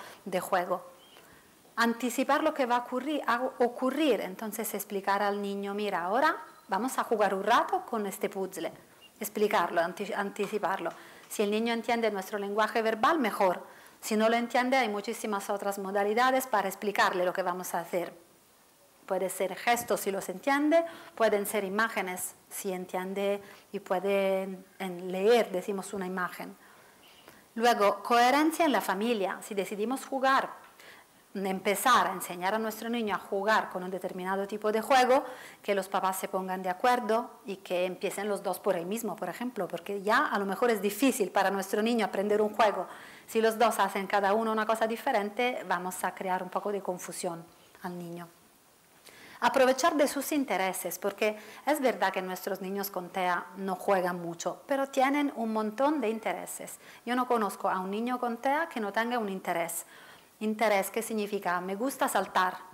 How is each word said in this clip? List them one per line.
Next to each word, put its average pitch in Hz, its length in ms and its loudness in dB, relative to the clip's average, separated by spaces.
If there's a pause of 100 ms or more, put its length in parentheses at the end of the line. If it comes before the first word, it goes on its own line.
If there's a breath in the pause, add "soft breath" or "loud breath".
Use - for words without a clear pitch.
(240 loud breath)
de 180 140 -2
juego. 180 460 0 (920 loud breath)
Anticipar 247 680 2
lo 311 100 2
que 277 120 0
va 240 100 2
a - 40 4
ocurrir, 254 460 -4
a 240 160 0 (160)
ocurrir. 254 600 2
Entonces, 202 540 -6
explicar 196 460 -2
al 202 220 0
niño, 202 320 -4
"Mira, 196 300 -2
ahora 277 320 2 (320 loud breath)
vamos 220 280 -2
a 240 60 0
jugar 208 320 2
un 190 80 -2
rato 302 420 2
con 214 220 -4
este 196 220 -4
puzzle". 185 440 -6 (460 loud breath)
Explicarlo, 208 600 2
anti-, 180 340 -2
anticiparlo. 196 760 -2 (380 loud breath)
Si - 140 -2
el 202 80 2
niño 226 240 2
entiende 226 380 0
nuestro 196 260 -4
lenguaje 214 440 0
verbal, 220 360 2
mejor. 196 480 2 (340 loud breath)
Si - 160 -2
no 220 120 6
lo 233 80 4
entiende, 247 400 2
hay 247 120 4
muchísimas 208 640 -4
otras 202 300 -2
modalidades 214 680 4
para 196 220 2
explicarle 196 560 2
lo 180 80 2
que 190 100 -2
vamos 180 320 -2
a 175 60 0
hacer. 170 320 -2 (960)
Puede 185 220 0
ser 180 280 -4
gestos 233 440 0
si 202 100 -4
los 190 180 -4
entiende, 285 560 4 (300 loud breath)
pueden 208 320 4
ser 208 180 -2
imágenes 190 680 -2 (140)
si - 240 -6
entiende 190 720 -2 (300 loud breath)
y 196 80 -6
puede 190 840 0 (140)
en-, 185 320 -8
leer, 190 400 4
decimos, 185 420 -4
una 190 140 -4
imagen. 185 500 -6 (960 loud breath)
Luego, 226 480 4
coherencia 277 640 4
en 294 80 4
la 202 80 4
familia. 196 640 0
Si - 120 -10
decidimos 208 520 -2
jugar, 262 440 2 (840 loud breath)
empezar 196 720 2
a 185 60 -2
enseñar 185 420 -4
a 214 40 0
nuestro 220 300 -6
niño 226 260 -2
a 170 40 -2
jugar 196 520 0
con 185 120 -6
un 185 80 -8
determinado 190 560 -4
tipo 214 240 -4
de 220 100 0
juego, 254 440 4 (380 loud breath)
que 208 120 0
los 190 140 -2
papás 190 300 0
se 196 100 -6
pongan 185 340 -4
de 185 80 -2
acuerdo 233 760 2
y 190 120 -8
que 180 300 -2
empiecen 185 420 -4
los 196 140 -2
dos 190 180 -2
por 185 160 2
el 170 100 -4
mismo, 208 300 -4
por 175 120 -4
ejemplo, 208 380 -4
porque 202 360 -6
ya 233 240 2
a 214 120 0
lo 202 80 -2
mejor 196 240 2
es 214 100 2
difícil 208 500 2
para 190 200 4
nuestro 196 320 -2
niño 226 240 2
aprender 208 340 2
un 214 140 0
juego. 190 320 2 (400 loud breath)
Si 226 140 0
los 220 180 4
dos 220 200 4
hacen 196 280 0
cada 202 280 4
uno 220 180 2
una 214 140 2
cosa 220 200 2
diferente, 233 800 0
vamos 180 380 -2
a 180 100 -2
crear 185 280 -2
un 180 80 -8
poco 202 200 -2
de 202 120 -2
confusión 175 640 -6 (380 loud breath)
al 180 160 -8
niño. 170 300 -10 (1160 loud breath)
Aprovechar 262 520 4
de 285 100 6
sus - 240 -2
intereses, 190 680 0
porque 214 360 0 (300 loud breath)
es 294 140 2
verdad 202 320 2
que 190 100 -2
nuestros 185 380 -6
niños 196 300 -4
con 180 180 -6
tea 180 360 0 (120)
no 190 180 -2
juegan 180 480 2
mucho, 170 460 -6
pero 269 180 0
tienen 269 480 2
un 226 180 -4
montón 220 480 0
de 214 80 0
intereses. 190 680 -6 (260 loud breath)
Yo 240 120 0
no 247 100 2
conozco 214 420 0
a 185 120 0
un 190 100 -4
niño 240 300 -2
con 240 160 -2
tea 285 360 0
que - 60 -6
no 202 140 -4
tenga 233 260 0
un 208 100 -2
interés. 175 560 -4 (540 loud breath)
Interés, 214 520 2
¿qué 226 120 -4
significa? 202 580 -2
"Me 190 140 -4
gusta 262 320 -2
saltar". 190 500 0 (180)